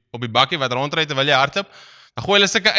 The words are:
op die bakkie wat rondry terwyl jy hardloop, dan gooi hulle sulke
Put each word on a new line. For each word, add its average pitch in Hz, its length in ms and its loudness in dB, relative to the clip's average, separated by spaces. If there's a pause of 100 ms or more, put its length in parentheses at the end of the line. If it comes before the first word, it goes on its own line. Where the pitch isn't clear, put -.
(160)
op 120 80 -10
die 117 80 -6
bakkie 135 300 0
wat 127 140 -2
rondry 147 320 -2
terwyl 139 200 -2
jy 143 80 4
hardloop, 139 340 0 (460)
dan - 100 -8
gooi 196 120 2
hulle 196 120 4
sulke 208 300 2